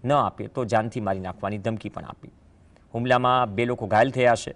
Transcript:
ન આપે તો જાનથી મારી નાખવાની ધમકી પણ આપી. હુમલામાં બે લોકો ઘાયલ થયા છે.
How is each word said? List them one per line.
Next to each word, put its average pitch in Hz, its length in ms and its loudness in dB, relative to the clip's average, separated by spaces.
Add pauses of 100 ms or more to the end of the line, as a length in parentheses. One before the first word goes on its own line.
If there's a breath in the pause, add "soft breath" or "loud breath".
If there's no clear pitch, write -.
ન 127 80 -2
આપે 113 360 0
તો 127 180 -6
જાનથી 110 360 0
મારી 98 260 -2
નાખવાની 98 380 -6
ધમકી 110 240 -4
પણ - 220 -12
આપી. - 220 -18 (600 soft breath)
હુમલામાં 123 640 2
બે 120 100 2
લોકો 120 220 -4
ઘાયલ 113 240 4
થયા 123 240 4
છે. - 200 -8